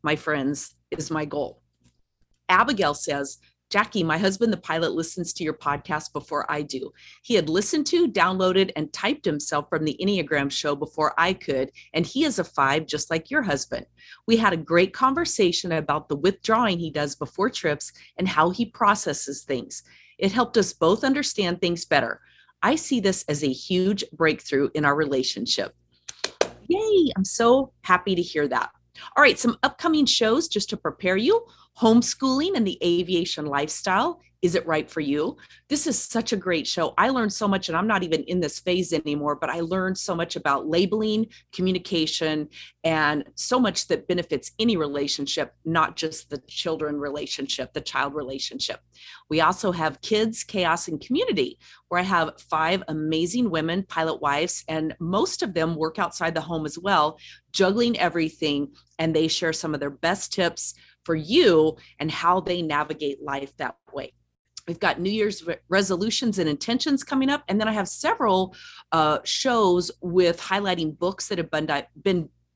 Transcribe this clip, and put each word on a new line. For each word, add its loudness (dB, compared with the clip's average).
my 0
friends, -4
is -8
my -4
goal." -6
Abigail 4
says, -4
"Jackie, 2
my 0
husband, 2
the -2
pilot, -2
listens -4
to -8
your -2
podcast -4
before -6
I -4
do. -10
He -2
had 2
listened 0
to, 4
downloaded, 2
and -6
typed -4
himself -2
from -2
the -2
Enneagram 0
show -2
before -2
I 2
could, 0
and 0
he 0
is 0
a 0
five, 2
just -6
like -4
your 2
husband. -4
We 6
had 2
a 0
great 2
conversation 0
about -2
the -2
withdrawing 2
he -4
does -4
before -2
trips -4
and -2
how 4
he -4
processes -2
things. -6
It 2
helped 0
us 4
both 2
understand 0
things -2
better. 0
I 4
see 0
this 0
as -2
a 2
huge 0
breakthrough 0
in 0
our 4
relationship." -2
Yay, 2
I'm 0
so 2
happy 0
to 2
hear -2
that. -2
All 8
right, 6
some 2
upcoming 2
shows 2
just -4
to -6
prepare -2
you, 2
homeschooling 4
and 2
the -4
aviation 0
lifestyle. -2
Is 2
it 0
right 0
for -8
you? -2
This 0
is 0
such -4
a 0
great -2
show. -2
I 4
learned 0
so -2
much, 0
and -2
I'm 0
not 2
even 0
in -2
this -2
phase 0
anymore, -2
but -4
I -4
learned -2
so -4
much -4
about 0
labeling, 0
communication, -2
and 2
so 0
much 0
that -2
benefits -2
any 2
relationship, -4
not 0
just -6
the -8
children -4
relationship, -6
the -6
child -4
relationship. -8
We 4
also 4
have -4
Kids, 0
Chaos, -2
and -6
Community, -2
where 0
I -2
have 0
five -2
amazing -2
women, 0
pilot -2
wives, -2
and -4
most -2
of -4
them 0
work -4
outside -4
the -2
home -6
as -8
well, 2
juggling 2
everything, 0
and 0
they 4
share 0
some -4
of -4
their -4
best -2
tips -2
for -2
you 4
and -2
how 2
they -4
navigate -4
life -6
that -8
way. -10
We've -8
got 0
New 0
Year's -2
re-, -6
resolutions 0
and 2
intentions 0
coming 0
up. -2
And 0
then 0
I 0
have -2
several, 0
uh, 2
shows 2
with 2
highlighting -2
books -4
that -4
have -6
been -2
di-, -2
been 0